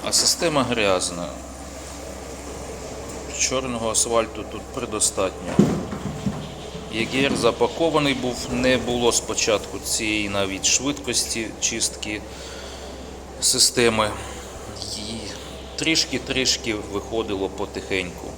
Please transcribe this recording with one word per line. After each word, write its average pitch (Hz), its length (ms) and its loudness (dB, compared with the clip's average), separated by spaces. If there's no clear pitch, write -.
А 107 80 0
система 147 520 4
грязна. 92 640 2
Чорного 123 520 0
асфальту 110 600 2
тут 107 100 -8
предостатньо. 98 920 0
Е 113 100 2
Г 127 200 2
Р 135 120 4
запакований 139 800 4
був, 123 220 0
не 127 260 4
було 120 340 4
спочатку - 680 2
цієї 107 500 0
навіть 98 380 0
швидкості 123 800 0
чистки 107 640 -2
системи. 113 680 6
І 107 160 -6
трішки-трішки 131 960 2
виходило 101 560 0
потихеньку 95 880 -4